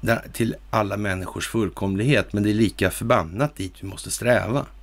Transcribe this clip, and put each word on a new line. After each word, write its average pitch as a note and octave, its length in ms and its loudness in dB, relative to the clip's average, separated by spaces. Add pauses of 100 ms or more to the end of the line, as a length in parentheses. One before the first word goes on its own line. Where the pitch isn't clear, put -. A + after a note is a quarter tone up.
där, - 320 0
till A#2 220 0 (140)
alla G2+ 280 0
människors F#2+ 500 -4
fullkomlighet, G2+ 880 0
men G#2 100 2
det G#2 60 4
är G#2+ 40 2
lika G2+ 380 4
förbannat A2 640 0
dit G2 240 -8
vi F#2+ 80 -10
måste G2 240 -10
sträva. A2+ 540 0 (180)